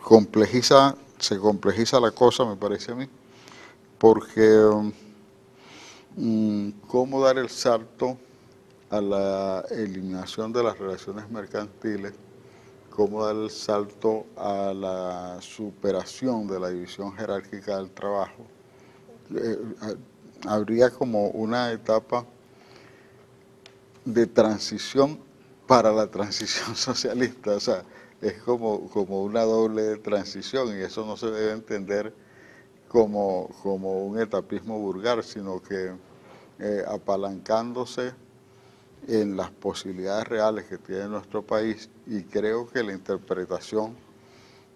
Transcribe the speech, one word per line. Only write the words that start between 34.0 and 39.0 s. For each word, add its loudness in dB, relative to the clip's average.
un -8
etapismo -6
vulgar, -2
sino -10
que, -8
eh, -4
apalancándose -4